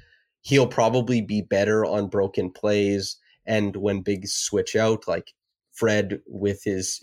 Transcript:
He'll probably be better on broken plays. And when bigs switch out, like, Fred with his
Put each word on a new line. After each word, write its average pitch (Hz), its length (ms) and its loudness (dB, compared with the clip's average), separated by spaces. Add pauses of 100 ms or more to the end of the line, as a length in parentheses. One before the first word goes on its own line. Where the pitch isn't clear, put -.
(400)
He'll 135 260 4
probably 120 540 2
be 104 220 -2
better 104 420 2
on 101 240 -2
broken 98 420 0
plays. 101 640 0 (280)
And 104 320 -2
when 98 240 -2
bigs 98 320 -4
switch - 420 -2
out, 110 320 0
like, 85 280 -6 (380)
Fred 104 540 0
with 98 380 -4
his 95 380 -4